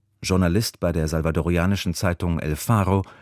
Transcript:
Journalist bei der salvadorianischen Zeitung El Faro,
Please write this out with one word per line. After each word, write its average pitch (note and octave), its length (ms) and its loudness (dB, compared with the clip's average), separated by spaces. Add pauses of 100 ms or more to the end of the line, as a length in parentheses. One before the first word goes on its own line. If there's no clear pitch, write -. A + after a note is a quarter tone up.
(220)
Journalist F#2 580 0
bei F2+ 120 0
der D#2+ 140 0
salvadorianischen E2 880 0
Zeitung F2 460 -2
El D2+ 160 -4
Faro, G2 460 2 (200)